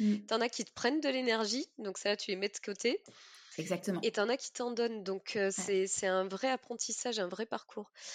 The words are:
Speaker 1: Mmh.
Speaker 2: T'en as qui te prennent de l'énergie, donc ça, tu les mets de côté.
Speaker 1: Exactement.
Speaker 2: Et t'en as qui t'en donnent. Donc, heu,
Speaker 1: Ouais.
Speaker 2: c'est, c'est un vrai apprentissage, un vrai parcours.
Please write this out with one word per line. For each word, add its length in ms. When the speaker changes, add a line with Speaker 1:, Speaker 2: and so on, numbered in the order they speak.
Speaker 1:
Mmh. 160
Speaker 2:
T'en 140
as 80
qui 160
te 80
prennent 280
de 80
l'énergie, 580
donc 200
ça, 180
tu 140
les 60
mets 120
de 100
côté. 440
Speaker 1:
Exactement. 440
Speaker 2:
Et 100
t'en 160
as 80
qui 160
t'en 180
donnent. 320
Donc, 340
heu, 220
Speaker 1:
Ouais. 80
Speaker 2:
c'est, 200
c'est 200
un 220
vrai 220
apprentissage, 680
un 100
vrai 180
parcours. 440